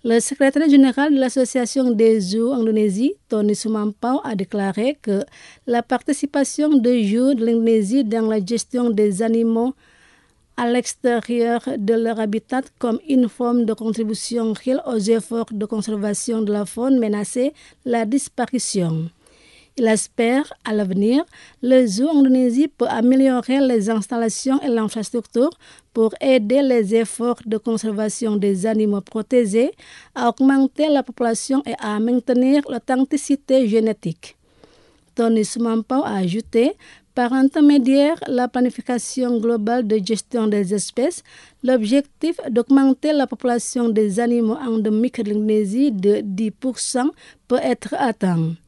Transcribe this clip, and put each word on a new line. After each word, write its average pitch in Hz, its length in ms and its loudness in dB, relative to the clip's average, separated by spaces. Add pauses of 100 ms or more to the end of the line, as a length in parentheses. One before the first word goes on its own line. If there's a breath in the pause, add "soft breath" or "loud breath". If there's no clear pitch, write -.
Le 233 160 2
secrétaire 277 500 2
général 277 420 6
de 269 60 4
l'Association 254 720 0
des 220 300 4
zoos 220 320 -2
en 247 80 -2
Indonésie, 220 540 0 (140)
Tony 214 280 0
Sumampau, 220 680 -4
a 226 140 -6
déclaré 202 680 -4
que 202 220 -2 (420 loud breath)
la 240 160 0
participation 285 960 -2
des 240 320 2
zoos 254 260 2
de 226 100 -2
l'Indonésie 226 600 2
dans 220 240 -2
la 220 160 0
gestion 233 460 -2
des 208 300 0
animaux 226 540 0 (840 soft breath)
à 240 140 -2
l'extérieur 233 920 -2 (160)
de 220 180 0
leur 226 260 -2
habitat 220 420 -4 (160)
comme 233 300 -4
une 254 200 2
forme 240 360 -2
de 220 80 -2
contribution 220 800 -4
réelle 254 340 -4
aux 240 120 -4
efforts 226 520 -2
de 214 140 -6
conservation 214 760 -4
de 208 120 -2
la 202 140 -2
faune 254 340 0
menacée, 220 520 -2 (320 soft breath)
la 233 200 -2
disparition. 202 1040 -4 (680 soft breath)
Il 233 100 2
espère, 233 680 -2 (100)
à 220 80 -6
l'avenir, 208 500 0 (380 loud breath)
le 254 260 4
zoo 220 220 -2
en 302 120 2
Indonésie 254 480 4
peut - 200 -4
améliorer 254 720 2
les 233 300 2
installations 233 720 -2
et 285 60 -4
l'infrastructure 226 840 -2 (420 soft breath)
pour 220 300 0
aider 262 400 2
les 233 320 2
efforts 233 500 -2
de 214 140 -4
conservation 214 800 -4
des 196 280 0
animaux 214 380 0
protégés 226 680 0 (420 loud breath)
à 240 160 0
augmenter 269 580 2
la 277 140 2
population 254 640 -2
et 233 120 -6
à 208 220 -4
maintenir 254 720 2
l'authenticité 262 960 0
génétique. 214 720 -4 (760 soft breath)
Tony 226 300 2
Sumampau 226 580 -2
a 202 180 -4
ajouté, 226 520 0 (420 soft breath)
par 247 200 0
intermédiaire 285 840 4 (120)
la 247 200 0
planification 247 880 -2
globale 233 480 0
de 214 160 0
gestion 220 440 -2
des 202 260 0
espèces, 240 500 -4 (400 soft breath)
l'objectif 262 840 0
d'augmenter 269 640 2
la 277 140 0
population 240 640 -2
des 214 300 0
animaux 240 360 0
endémiques 226 640 -2
de 208 100 -4
l'Indonésie 214 600 0
de 208 300 0
dix 208 280 -4
pour 254 280 -6
cent 262 320 -2 (360 soft breath)
peut 247 160 0
être - 360 -4
atteint. 175 560 -2 (140)